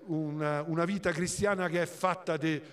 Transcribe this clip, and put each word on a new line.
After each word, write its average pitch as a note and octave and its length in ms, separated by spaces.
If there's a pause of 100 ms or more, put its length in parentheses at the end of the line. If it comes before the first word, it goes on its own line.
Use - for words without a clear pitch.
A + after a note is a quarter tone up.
una, D3+ 600
una E3 180
vita F3+ 260
cristiana F3+ 580
che E3+ 140
è D#3+ 40
fatta F3 500
di D#3 240 (120)